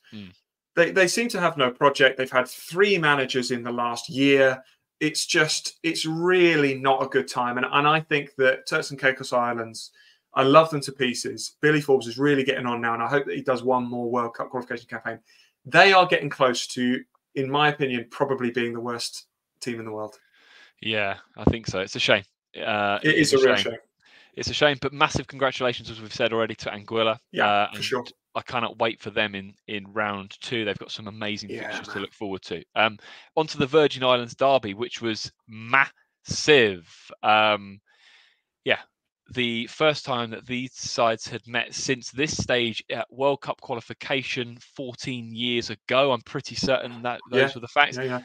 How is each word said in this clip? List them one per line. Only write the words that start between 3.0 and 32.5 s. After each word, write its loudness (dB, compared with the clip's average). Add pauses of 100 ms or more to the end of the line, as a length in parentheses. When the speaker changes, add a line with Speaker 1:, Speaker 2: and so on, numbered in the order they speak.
Speaker 2:
in -4
the -6
last -4
year. 4 (380)
It's -2
just, 0
it's -2
really 4
not 2
a -4
good 0
time. -2
And, -2
and 2
I 4
think -4
that 2
Turks -2
and -12
Caicos 0
Islands, -4 (420)
I 0
love 8
them -2
to -10
pieces. -4
Billy 4
Forbes 4
is -8
really 4
getting -2
on -2
now, 0
and -2
I -2
hope 0
that -6
he -6
does 0
one 0
more -6
World -2
Cup -8
qualification -10
campaign. -10 (440)
They 6
are 6
getting 0
close 0
to, -2 (320)
in -4
my 2
opinion, -2
probably -2
being -2
the -6
worst -8 (320)
team -8
in -12
the -12
world. -10 (640)
Speaker 1:
Yeah, -2 (200)
I -12
think 2
so. -4
It's -6
a -4
shame. 4 (360)
Uh, 0
Speaker 2:
It 2
Speaker 1:
it 4
Speaker 2:
is 4
Speaker 1:
is 4
Speaker 2:
a 8
Speaker 1:
a 8
Speaker 2:
real 6
Speaker 1:
shame. -2
Speaker 2:
shame. -12 (560)
Speaker 1:
It's -6
a -4
shame, 4
but -4
massive 0
congratulations, -2
as -14
we've -14
said -2
already, -2
to -10
Anguilla. -2 (120)
Speaker 2:
Yeah, 0
Speaker 1:
Uh, 2
Speaker 2:
for -16
Speaker 1:
and -10
Speaker 2:
sure. -2 (300)
Speaker 1:
I -6
cannot -6
wait -2
for -12
them -2
in, -10 (140)
in -8
round -4
two. -4
They've -2
got -16
some -12
amazing -8
Speaker 2:
Yeah, -10
Speaker 1:
fixtures -10
to -14
Speaker 2:
man. -8
Speaker 1:
look -10
forward -8
to. -10 (100)